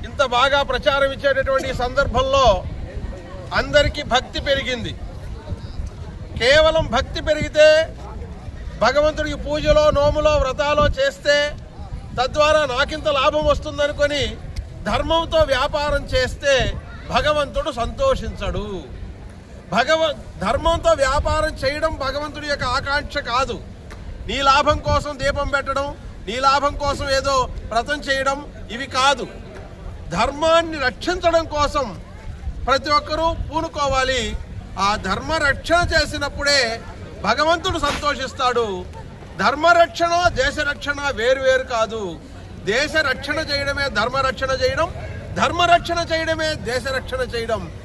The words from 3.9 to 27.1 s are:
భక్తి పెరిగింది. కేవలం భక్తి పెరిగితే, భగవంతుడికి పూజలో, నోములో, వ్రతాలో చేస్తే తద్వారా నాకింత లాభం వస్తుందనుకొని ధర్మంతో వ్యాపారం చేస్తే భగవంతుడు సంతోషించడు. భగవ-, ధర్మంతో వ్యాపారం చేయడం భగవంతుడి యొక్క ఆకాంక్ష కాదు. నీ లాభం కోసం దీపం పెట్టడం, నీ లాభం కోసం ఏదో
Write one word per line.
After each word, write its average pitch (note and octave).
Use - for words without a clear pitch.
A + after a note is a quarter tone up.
భక్తి B3+
పెరిగింది. B3+
కేవలం D#4
భక్తి C#4
పెరిగితే, D4+
భగవంతుడికి D4
పూజలో, D4
నోములో, D4
వ్రతాలో C#4+
చేస్తే D4
తద్వారా D4+
నాకింత C#4+
లాభం D4+
వస్తుందనుకొని C#4+
ధర్మంతో D4
వ్యాపారం C#4+
చేస్తే B3+
భగవంతుడు C#4+
సంతోషించడు. G#3+
భగవ-, D4
ధర్మంతో D#4+
వ్యాపారం D4+
చేయడం D4+
భగవంతుడి D4
యొక్క C#4+
ఆకాంక్ష C#4
కాదు. B3
నీ B3
లాభం C#4+
కోసం D4
దీపం C#4
పెట్టడం, C#4
నీ G#3+
లాభం C#4
కోసం C#4+
ఏదో C4+